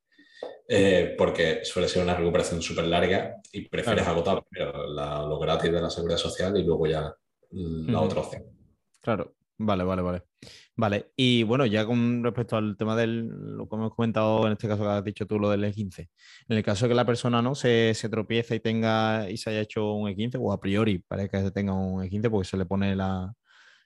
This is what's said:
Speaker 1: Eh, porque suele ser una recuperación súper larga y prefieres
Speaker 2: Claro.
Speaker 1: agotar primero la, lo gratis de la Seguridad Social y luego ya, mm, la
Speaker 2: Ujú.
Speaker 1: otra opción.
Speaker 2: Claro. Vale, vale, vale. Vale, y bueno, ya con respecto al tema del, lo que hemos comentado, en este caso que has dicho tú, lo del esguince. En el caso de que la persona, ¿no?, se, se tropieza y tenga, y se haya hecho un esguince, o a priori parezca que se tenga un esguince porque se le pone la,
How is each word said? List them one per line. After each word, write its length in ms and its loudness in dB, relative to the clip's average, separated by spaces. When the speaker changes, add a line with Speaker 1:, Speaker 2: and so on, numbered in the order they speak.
Speaker 1:
Eh, 480 4
porque 480 2
suele 240 0
ser 140 2
una 120 2
recuperación 480 0
súper 240 -2
larga 500 2
y 160 -10
prefieres 360 0
Speaker 2:
Claro. 160 2
Speaker 1:
agotar 280 0
primero 400 -6
la, 340 -4
lo 160 -2
gratis 320 2
de 100 2
la 100 -2
Seguridad 280 -2
Social 380 -2
y 80 2
luego 220 2
ya, 280 -2
mm, 420 -6
la 60 2
Speaker 2:
Ujú. 80 2
Speaker 1:
otra 160 0
opción. 220 -10
Speaker 2:
Claro. 320 -2
Vale, 280 0
vale, 180 0
vale. 200 -2
Vale, 400 -2
y 300 4
bueno, 200 2
ya 220 2
con 380 0
respecto 320 -2
al 200 -2
tema 200 -2
del, 320 -2
lo 400 -10
que 80 -8
hemos 180 -4
comentado, 540 2
en 60 2
este 120 -6
caso 160 0
que 60 0
has 160 0
dicho 240 -6
tú, 100 0
lo 100 2
del 140 2
esguince. 480 -6
En 80 2
el 80 2
caso 220 0
de 20 2
que 80 4
la 100 4
persona, 340 2
¿no?, 140 0
se, 400 4
se 140 -6
tropieza 480 -2
y 40 -4
tenga, 680 2
y 60 -6
se 140 -6
haya 100 0
hecho 320 -2
un 160 -2
esguince, 320 -4
o 120 0
a 80 -2
priori 380 2
parezca 400 -6
que 60 0
se 80 -2
tenga 200 -2
un 300 -2
esguince 280 -2
porque 180 0
se 80 -4
le 100 -2
pone 300 0
la, 360 -4